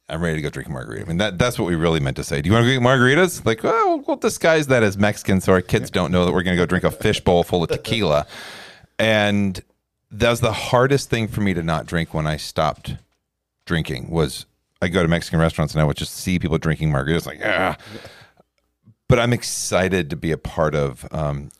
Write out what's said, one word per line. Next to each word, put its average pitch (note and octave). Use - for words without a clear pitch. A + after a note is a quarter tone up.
"I'm E2
ready D#2+
to D#2
go D2
drink B1+
a -
margarita." A1+
I -
mean, E2
that, G2+
that's B2
what F#2+
we F2
really D#2+
meant C2+
to C#2+
say. D2
"Do D#2
you G#2+
wanna A#2
drink C3
margaritas?" C3+
Like, A2
"Oh, F4+
we'll, C#4
we'll D#4
disguise D#3+
that B2+
as G2
Mexican G2+
so F#2+
our F2+
kids -
don't F2+
know F2+
that F2
we're F2+
gonna F2+
go F2
drink E2+
a F2+
fishbowl F#2
full F2+
of D#2
tequila." F#2+
And G#2
that A#2
was A#2
the A2+
hardest C3+
thing A2+
for -
me G2
to E2+
not D#2+
drink E2
when D#2
I D#2
stopped -
drinking D2+
was D#2+
I F#2+
go F2+
to D#2+
Mexican E2
restaurants D#2+
and D#2
I D2+
would C#2+
just -
see F2+
people D#2+
drinking D#2
margaritas, D2
like, -
"Ah." -
But A#2+
I'm A#2+
excited F#2
to D2+
be E2
a D2
part D#2
of, C#2
um, C#2+